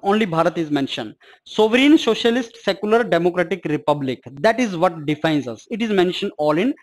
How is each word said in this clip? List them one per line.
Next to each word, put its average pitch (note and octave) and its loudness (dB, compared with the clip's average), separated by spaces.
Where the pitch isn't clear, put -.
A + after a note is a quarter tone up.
only G#3 0
Bharat E3 0
is D#3 -4
mentioned. C3+ -4
Sovereign, B3+ 4
socialist, A#3 -2
secular, G#3+ 0
democratic F3 -2
republic. D3 -2
That A3+ 2
is G3+ -2
what E3 0
defines D3+ 0
us. A2+ -10
It A3 -6
is A3+ -2
mentioned F#3+ 0
all D3+ 0
in, B3 0